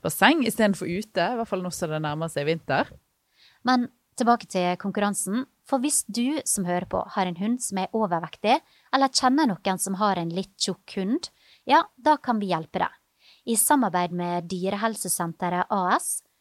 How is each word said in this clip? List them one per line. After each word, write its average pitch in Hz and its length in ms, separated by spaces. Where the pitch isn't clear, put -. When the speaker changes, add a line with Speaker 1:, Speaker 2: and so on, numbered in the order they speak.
Speaker 1:
basseng, 247 420
i 226 80
stedet 202 240
for 185 80
ute, 185 320
i 196 220
hvert 226 100
fall 185 140
nå 180 100
som 165 160
det 156 140
nærmer 156 260
seg 143 160
vinter. 156 460
Speaker 2:
Men 247 220
tilbake 233 280
til 180 320
konkurransen, 202 720
for 269 160
hvis 285 240
du 240 400
som 190 200
hører 180 200
på 185 160
har 190 100
en 175 160
hund 240 220
som 196 180
er 190 160
overvektig, 202 640
eller 269 160
kjenner 269 400
noen 190 320
som 190 160
har 196 240
en 165 80
litt 185 280
tjukk - 420
hund, 220 300
ja, 302 180
da 294 200
kan 226 220
vi 196 120
hjelpe 165 320
deg. - 100
I 233 80
samarbeid 185 560
med 175 400
Dyrehelsesenteret 185 1200
A 196 240
S, - 260